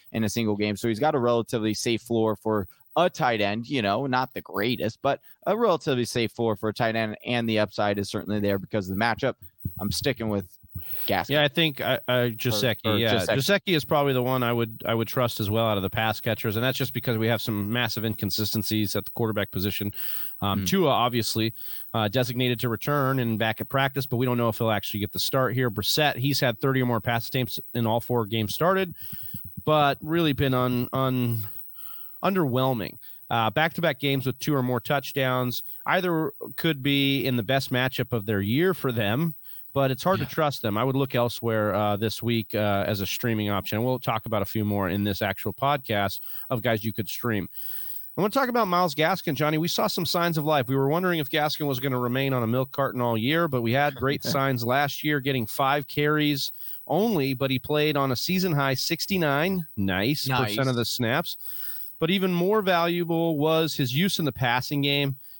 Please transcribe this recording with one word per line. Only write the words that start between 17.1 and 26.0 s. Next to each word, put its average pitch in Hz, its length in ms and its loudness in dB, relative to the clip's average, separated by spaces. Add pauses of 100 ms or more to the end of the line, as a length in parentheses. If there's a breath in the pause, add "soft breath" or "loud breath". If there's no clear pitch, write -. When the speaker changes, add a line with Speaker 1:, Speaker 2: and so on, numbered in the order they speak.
Speaker 2:
we 110 100 0
have 113 140 2
some 101 300 -4
massive 117 340 -2
inconsistencies 107 920 -2
at 98 100 -4
the - 60 -20
quarterback 107 400 -2
position. 101 400 -4 (500 loud breath)
Um, 98 180 0
Speaker 1:
Hmm. 95 60 0
Speaker 2:
Tua, 175 260 4
obviously, 113 640 2 (400 loud breath)
uh, 110 160 2
designated 123 500 0
to 123 100 -2
return 135 500 0
and 113 200 0
back 110 220 0
at - 80 -10
practice, 135 360 0
but 123 120 -4
we 127 80 0
don't 123 120 0
know 120 120 2
if 107 100 -2
he'll 110 120 2
actually 101 280 -4
get 101 140 -4
the 90 60 -6
start 127 360 0
here. 127 160 0
Brissett, 135 460 0